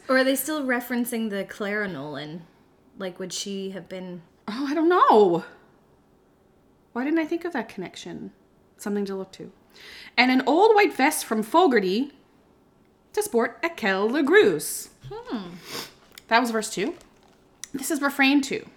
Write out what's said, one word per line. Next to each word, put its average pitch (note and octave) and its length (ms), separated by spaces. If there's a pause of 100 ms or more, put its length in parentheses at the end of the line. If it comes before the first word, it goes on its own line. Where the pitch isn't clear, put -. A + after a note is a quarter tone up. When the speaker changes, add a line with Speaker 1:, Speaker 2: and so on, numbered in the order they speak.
Speaker 1:
Or C4 120
are C4 40
they C4+ 120
still D4+ 280
referencing A#3+ 680
the G3 120
Clara G#3 460
Nolan? D3+ 540 (540)
Like, F#3 220
would F#3 140
she G3 380
have F#3 180
been F#3 320 (260)
Speaker 2:
Oh, B3+ 220
I C#4+ 40
don't E4 160
know. A#3 540 (1500)
Why A#3+ 100
didn't D#4 160
I D#4+ 60
think E4+ 200
of E4+ 80
that A3+ 160
connection? F3+ 640 (460)
Something G3+ 280
to G3 100
look F#3+ 180
to. F3 180 (680)
And B3+ 140
an B3+ 140
old G#4 300
white G4+ 180
vest - 320
from A3 180
Fogarty A#3+ 680 (1000)
to G#4 100
sport B3 400
at E4+ 140
Kel G3 320
LaGrue's. C4+ 800 (200)
Speaker 1:
Hmm. F#4 420 (760)
Speaker 2:
That A3+ 120
was A#3+ 120
verse G#3+ 220
two. A#3+ 220 (800)
This C4 180
is C#4 100
refrain C#4 400
two. - 240 (120)